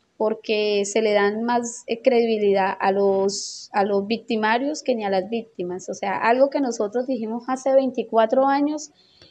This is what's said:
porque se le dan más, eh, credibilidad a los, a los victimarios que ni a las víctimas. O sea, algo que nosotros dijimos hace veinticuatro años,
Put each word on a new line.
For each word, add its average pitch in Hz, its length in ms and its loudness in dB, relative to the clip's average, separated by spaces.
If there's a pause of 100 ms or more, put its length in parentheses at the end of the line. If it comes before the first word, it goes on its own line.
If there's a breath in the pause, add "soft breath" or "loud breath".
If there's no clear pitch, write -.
(160)
porque 214 680 0
se 208 160 -2
le 214 140 2
dan 208 300 2
más, 240 420 -2
eh, 233 160 -6
credibilidad 208 760 2
a 196 140 2
los, 196 800 0
a 202 120 2
los 202 220 -2
victimarios 233 760 -2
que 254 120 0
ni 220 80 -4
a 202 60 -4
las 190 220 -2
víctimas. 190 580 -8
O 196 60 -8
sea, 190 240 -6
algo 262 320 4
que 294 100 -2
nosotros 233 460 -2
dijimos 233 420 -6
hace 262 240 -2
veinticuatro 247 720 2
años, 285 460 -2 (380 soft breath)